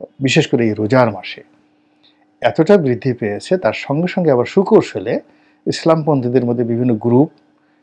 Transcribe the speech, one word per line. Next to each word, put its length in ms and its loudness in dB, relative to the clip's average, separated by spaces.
বিশেষ 280 2
করে 160 0
এই 100 0
রোজার 360 2
মাসে 320 -12
এতটা 360 2
বৃদ্ধি 360 0
পেয়েছে, 460 -6
তার 140 0
সঙ্গে 360 -4
সঙ্গে 220 0
আবার 140 2
সুকৌশলে 720 0
ইসলামপন্থীদের 760 0
মধ্যে 200 -2
বিভিন্ন 300 0
গ্রুপ, 360 2